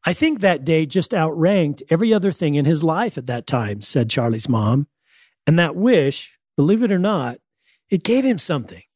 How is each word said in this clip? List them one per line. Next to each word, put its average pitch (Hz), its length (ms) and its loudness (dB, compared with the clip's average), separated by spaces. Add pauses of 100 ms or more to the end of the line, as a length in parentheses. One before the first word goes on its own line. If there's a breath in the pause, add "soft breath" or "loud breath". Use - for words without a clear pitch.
"I 180 60 2
think 302 300 0
that 165 240 0
day 160 200 2
just 175 280 -2
outranked 165 760 0
every 220 240 2
other 190 200 0
thing 147 220 -2
in 143 100 2
his 156 180 2
life 170 340 -2
at 127 100 -10
that 120 200 -8
time," 107 340 -4
said 117 280 0
Charlie's 117 400 -2
mom. 120 380 2 (600 soft breath)
And 160 100 4
that 170 200 0
wish, 185 600 0 (200)
believe 202 260 2
it 208 80 0
or 185 80 2
not, 160 380 -2 (520)
it 185 140 -2
gave 254 220 0
him 240 120 0
something. 120 460 -6 (120)